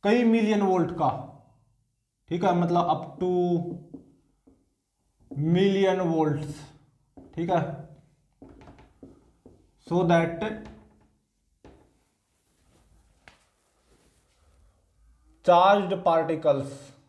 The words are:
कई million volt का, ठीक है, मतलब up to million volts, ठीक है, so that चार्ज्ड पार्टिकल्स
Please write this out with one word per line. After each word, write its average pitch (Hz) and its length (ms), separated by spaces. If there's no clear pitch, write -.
कई 233 200
million 220 380
volt 180 360
का, 147 120
ठीक 170 140
है, 185 160
मतलब 175 340
up 156 100
to 180 80
million 190 460
volts, 156 420
ठीक 170 140
है, 175 100
so 175 140
that 165 340
चार्ज्ड 185 480
पार्टिकल्स 156 680